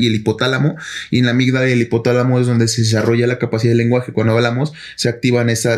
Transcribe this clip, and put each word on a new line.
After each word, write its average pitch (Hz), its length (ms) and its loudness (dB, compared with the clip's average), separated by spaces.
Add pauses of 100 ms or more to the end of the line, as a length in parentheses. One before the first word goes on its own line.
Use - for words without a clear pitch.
y 120 80 2
el 110 80 0
hipotálamo, 131 580 -2 (380)
y 123 80 2
en 123 60 2
la 120 40 0
amígdala 131 380 2
y 127 60 2
el 120 80 2
hipotálamo 123 580 0
es 123 80 0
donde 117 180 2
se 113 160 -2
desarrolla 113 460 2
la 123 100 -2
capacidad 113 320 0
de 117 60 4
lenguaje. 120 340 0
Cuando 110 220 0
hablamos, 120 400 0 (240)
se - 120 -2
activan 120 400 0
esa, 117 300 0